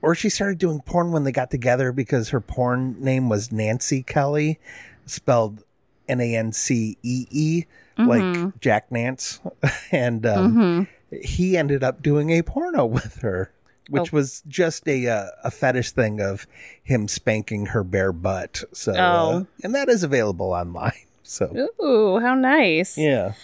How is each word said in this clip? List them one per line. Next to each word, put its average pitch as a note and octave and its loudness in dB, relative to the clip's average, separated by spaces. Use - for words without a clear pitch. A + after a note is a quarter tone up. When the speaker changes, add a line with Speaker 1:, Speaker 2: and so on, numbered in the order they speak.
Speaker 1:
or E3+ 4
she G#3+ -2
started G3 -2
doing D#3+ 0
porn F3 0
when D3+ 2
they C3+ 0
got B2+ -2
together B2+ 2
because B2 -2
her B2+ 0
porn B2 -2
name C3 2
was G#2+ 0
Nancy A2+ -2
Kelly, D3+ 0
spelled A2 0
N B2+ 0
A A#2 0
N A2+ -2
C A2 -2
E B2 -4
E, D#3 0
Speaker 2:
Mm-hmm. A#3 4
Speaker 1:
like F#3+ -6
Jack G#2+ 0
Nance. B2 -4
<laughs> - -4
And, A#2+ 0
um, A#2 4
Speaker 2:
Mm-hmm. F#3 0
Speaker 1:
he F3+ 0
ended C#3+ 0
up C3 -2
doing D3 2
a E3 2
porno D4+ -2
with A2+ -4
her, F#2+ -2
which D#3+ -2
Speaker 2:
Oh. - 4
Speaker 1:
was C#3 -2
just D#3+ -2
a, C3 0
uh, G#2 0
a A#2+ -4
fetish B2+ 0
thing G#2+ 0
of G2 -4
him A2 0
spanking G#2+ -2
her G2+ -2
bare F#2+ 0
butt. F2 -6
So, - -4
uh, C3 0
Speaker 2:
Oh. F3 2
Speaker 1:
and G#3 -4
that C#4 0
is G#3 4
available G#2 0
online. F2 -4
<laughs> - -20
So - -4
Speaker 2:
Ooh, A3 4
how B3 0
nice. C4 2
Speaker 1:
yeah. A#2+ 2